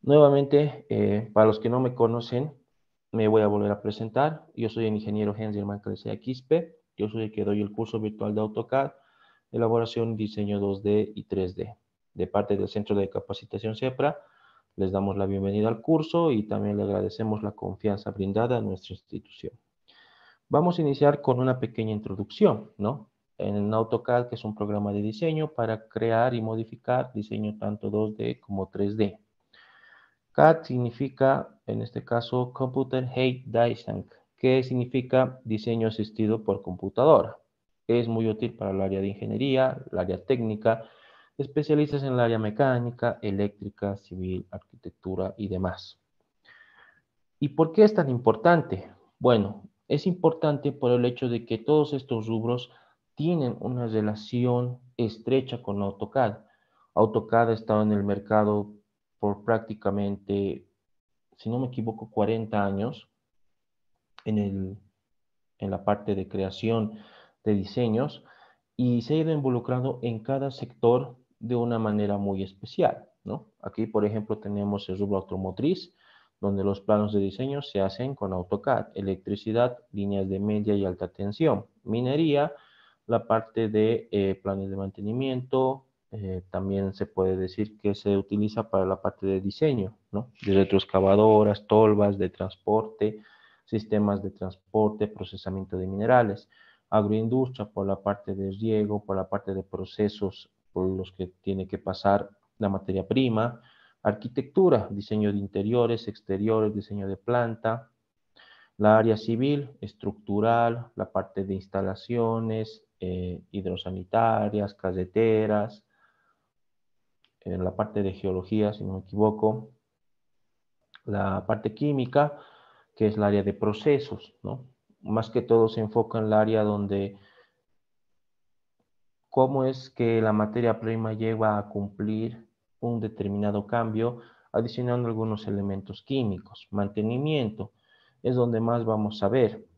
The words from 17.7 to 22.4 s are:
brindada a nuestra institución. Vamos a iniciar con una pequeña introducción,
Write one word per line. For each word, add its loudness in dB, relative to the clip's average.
brindada 0
a 0
nuestra -8
institución. -14
Vamos 2
a 0
iniciar 4
con 2
una 2
pequeña -4
introducción, 0